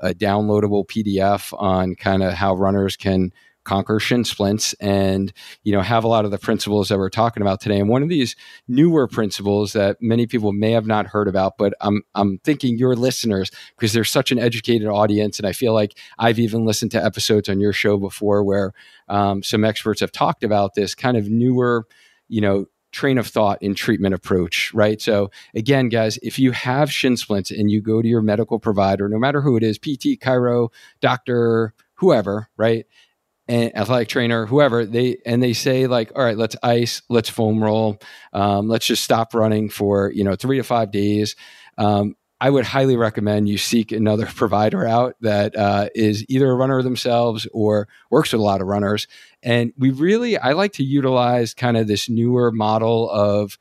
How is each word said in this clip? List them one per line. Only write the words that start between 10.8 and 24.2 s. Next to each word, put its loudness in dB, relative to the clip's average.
not 0
heard 0
about, 0
but 0
I'm, 0
I'm 0
thinking 0
your 2
listeners, -2
'cause -2
they're 2
such 0
an 0
educated 0
audience, 0
and -4
I -2
feel 0
like 0
I've 2
even 0
listened -2
to -2
episodes 0
on -2
your 2
show 0
before 0
where, 0
um, 0
some -2
experts -2
have -4
talked -2
about 0
this -2
kind -2
of -2
newer, 0
you -2
know, 0
train 0
of -2
thought 0
in -2
treatment 0
approach, -2